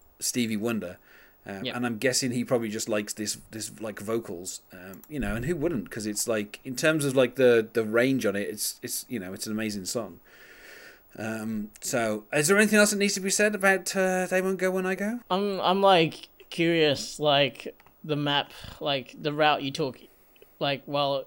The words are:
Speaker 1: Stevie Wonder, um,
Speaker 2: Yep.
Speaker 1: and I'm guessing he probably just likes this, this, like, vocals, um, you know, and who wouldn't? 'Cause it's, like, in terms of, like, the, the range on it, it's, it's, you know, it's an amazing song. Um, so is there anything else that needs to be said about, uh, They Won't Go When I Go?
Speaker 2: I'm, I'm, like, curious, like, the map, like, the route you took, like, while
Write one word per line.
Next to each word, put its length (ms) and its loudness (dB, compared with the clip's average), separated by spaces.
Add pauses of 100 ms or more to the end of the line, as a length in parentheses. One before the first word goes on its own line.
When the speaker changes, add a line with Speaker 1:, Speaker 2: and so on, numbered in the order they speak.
(200)
Speaker 1:
Stevie 380 -2
Wonder, 400 -4 (480)
um, 180 -10
Speaker 2:
Yep. 140 -6
Speaker 1:
and 80 -4
I'm 140 -4
guessing 320 0
he 120 -2
probably 240 0
just 220 -6
likes 240 -2
this, 240 -6 (140)
this, 280 -10
like, 220 -10
vocals, 600 -6 (120)
um, 340 -18
you 100 -10
know, 180 -4
and 100 -6
who 100 -2
wouldn't? 340 -4
'Cause 160 -8
it's, 220 -4
like, 380 -4
in 100 -10
terms 300 0
of, 100 -2
like, 200 4
the, 360 6
the 140 0
range 400 2
on 100 2
it, 140 -4
it's, 340 -6
it's, 240 -8
you 120 -6
know, 120 -8
it's 160 -8
an 60 -4
amazing 320 -4
song. 340 -6 (1000)
Um, 540 -6 (100)
so 520 -2
is 160 2
there 80 8
anything 220 6
else 120 6
that 60 -2
needs 180 2
to 60 -4
be 80 -2
said 260 2
about, 400 2
uh, 320 2
They 140 2
Won't 160 0
Go 140 0
When 140 -2
I 100 0
Go? 260 -4 (100)
Speaker 2:
I'm, 300 0
I'm, 200 2
like, 460 4 (220)
curious, 720 2
like, 520 2 (300)
the 140 -2
map, 340 0 (300)
like, 400 -4
the 100 -2
route 320 2
you 80 -4
took, 260 -4 (640)
like, 260 0
while 420 -2